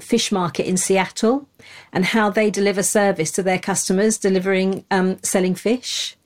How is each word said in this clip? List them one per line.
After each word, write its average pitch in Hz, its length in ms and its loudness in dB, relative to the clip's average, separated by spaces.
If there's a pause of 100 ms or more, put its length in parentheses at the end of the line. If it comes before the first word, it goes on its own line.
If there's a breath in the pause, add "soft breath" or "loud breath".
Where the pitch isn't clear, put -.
Fish - 320 0
Market 180 340 -2
in 185 120 0
Seattle 220 680 0 (460 loud breath)
and 185 140 0
how 214 240 2
they 214 200 2
deliver 196 320 0
service 196 500 0
to 196 100 -2
their 180 160 0
customers, 196 580 0
delivering, 190 760 0
um, 185 320 0
selling 185 320 0
fish. - 720 -4